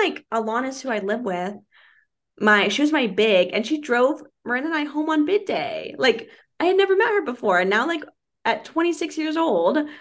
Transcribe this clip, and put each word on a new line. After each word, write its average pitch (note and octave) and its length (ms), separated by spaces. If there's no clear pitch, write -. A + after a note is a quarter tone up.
like, D#4+ 280
Alanis, A#3 520
who C4 80
I G#3+ 80
live G#3 240
with, F#3 320
my, G#3 280
she A#3+ 140
was D4+ 100
my C4+ 160
big, F#3 440
and A3 140
she D4+ 140
drove B3+ 420
Miranda B3+ 240
and E4 80
I D4 80
home D4+ 260
on D4+ 160
bid G4+ 180
day. D3 540
Like, - 300
I E4 60
had F#4+ 100
never F#4+ 200
met A4+ 120
her G#4 160
before. A3+ 360
And F#3 80
now, A3 180
like, E4 180
at - 200
twenty-six E4 540
years D#4 180
old, C#4 400